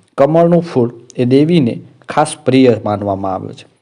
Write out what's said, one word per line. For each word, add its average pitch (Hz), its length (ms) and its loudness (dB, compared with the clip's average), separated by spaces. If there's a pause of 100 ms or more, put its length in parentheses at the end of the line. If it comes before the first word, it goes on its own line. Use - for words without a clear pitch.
(180)
કમળનું 165 420 4
ફૂલ 123 300 -2 (260)
એ 127 80 -2
દેવીને 139 560 0 (280)
ખાસ - 360 -2
પ્રિય 127 400 2
માનવામાં 98 500 -4
આવે - 200 -10
છે. - 120 -20 (160)